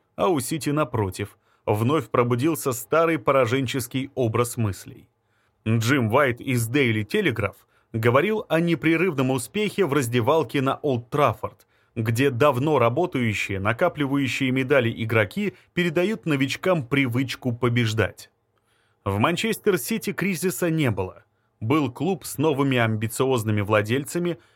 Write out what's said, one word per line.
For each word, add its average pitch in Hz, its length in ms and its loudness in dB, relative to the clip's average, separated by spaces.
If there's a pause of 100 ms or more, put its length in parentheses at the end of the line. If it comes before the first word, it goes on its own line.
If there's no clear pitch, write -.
(140)
а - 140 0
у 160 100 2
Сити, 147 320 -4
напротив, 110 680 -4 (280)
вновь 117 440 0
пробудился 123 640 0
старый 165 440 2
пораженческий 131 1000 0
образ 120 420 0
мыслей. - 500 -6 (580)
Джим 113 460 2
Уайт 131 300 2
из 120 280 -2
Daily 117 380 2
Telegraph 131 480 -2 (380)
говорил 120 560 2
о 160 100 2
непрерывном 160 720 0
успехе 196 540 -2
в 135 80 -2
раздевалке 131 680 0
на 131 200 0
Олд 123 280 -4
Траффорд, - 560 -2 (300)
где 117 360 0
давно 139 480 2
работающие, 117 800 0
накапливающие 139 920 0
медали 131 400 2
игроки 113 640 -2 (200)
передают 175 520 0
новичкам 143 600 0
привычку 127 680 -2
побеждать. 113 760 0 (760)
В 101 140 0
Манчестер-Сити 196 920 -2
кризиса 180 580 -2
не 151 220 0
было. 92 320 -8 (380)
Был 135 300 0
клуб 165 340 -4
с - 120 -10
новыми 139 400 0
амбициозными 110 840 0
владельцами, 127 760 0 (180)